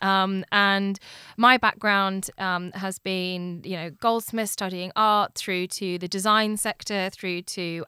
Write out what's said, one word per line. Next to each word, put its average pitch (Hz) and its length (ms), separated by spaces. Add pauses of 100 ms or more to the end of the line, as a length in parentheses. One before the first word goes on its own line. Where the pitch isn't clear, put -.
um, 190 480
and 196 480 (380)
my 247 200
background, 196 840
um, 180 340
has 190 260
been, 180 640
you 185 120
know, 165 140
Goldsmith, 226 600
studying 185 460
art, 214 400
through 180 320
to 180 300
the 175 100
design 214 480
sector, 202 540
through 180 320
to 170 460